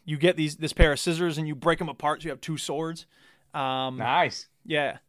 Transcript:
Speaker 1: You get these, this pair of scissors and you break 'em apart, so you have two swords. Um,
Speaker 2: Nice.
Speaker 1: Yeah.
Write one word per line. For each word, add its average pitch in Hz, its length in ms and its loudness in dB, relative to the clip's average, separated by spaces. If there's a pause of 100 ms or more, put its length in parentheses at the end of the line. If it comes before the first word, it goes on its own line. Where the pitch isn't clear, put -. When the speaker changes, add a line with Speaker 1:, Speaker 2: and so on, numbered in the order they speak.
Speaker 1:
You 151 140 -4
get 170 180 4
these, 156 200 -2
this 156 180 -6
pair 160 180 8
of 135 80 -2
scissors 165 380 0
and 156 100 -2
you 151 60 -4
break 156 260 0
'em 170 80 -2
apart, 147 340 -2
so - 40 -16
you 156 40 -6
have 139 120 -12
two 156 160 -6
swords. 160 480 -6 (480)
Um, 131 420 -2
Speaker 2:
Nice. 131 520 0 (180)
Speaker 1:
Yeah. 147 320 -2 (100)